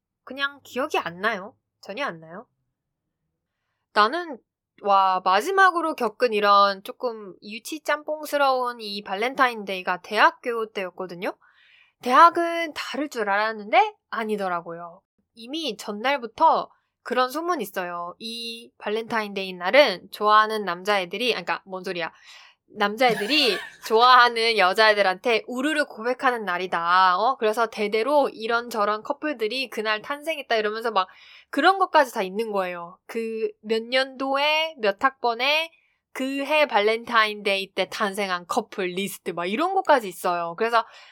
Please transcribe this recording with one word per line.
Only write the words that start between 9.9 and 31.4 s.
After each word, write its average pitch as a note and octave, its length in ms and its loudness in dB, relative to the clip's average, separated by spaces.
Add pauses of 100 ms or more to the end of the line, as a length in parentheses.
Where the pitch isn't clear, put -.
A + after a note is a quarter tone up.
대학교 A#3 680 0
때였거든요. F#3 640 -8 (680)
대학은 E4+ 720 4
다를 C#4+ 340 -8
줄 A3 200 -4
알았는데 A3 680 0 (140)
아니더라고요. F3+ 920 -6 (320)
이미 B3 420 -8
전날부터 A#3+ 920 0 (320)
그런 B3+ 280 -2
소문이 E4 320 -4
있어요. F3 560 -8
"이 A#3 600 -12
발렌타인데이 G#3 760 -4
날은 F#3+ 560 4
좋아하는 G#3+ 540 4
남자애들이", F#3+ 680 -2
아, F3+ 100 -4
그러니까 E3+ 220 -6
뭔 F#3 200 -12
소리야. F3 280 -6 (640)
"남자애들이 G#3+ 800 2
<laughs> - 300 -14
좋아하는 A#3 720 6
여자애들한테 G3+ 880 4
우르르 C#4+ 400 -2
고백하는 B3 580 -2
날이다. F3+ 720 2
어? B3 200 0
그래서 A3 300 0
대대로 A3+ 600 0
이런저런 A3 760 -2
커플들이 A#3+ 680 -6
그날 G#3+ 320 -4
탄생했다." C#4+ 540 -4
이러면서 A3 340 -2
막 F#3+ 180 0 (420)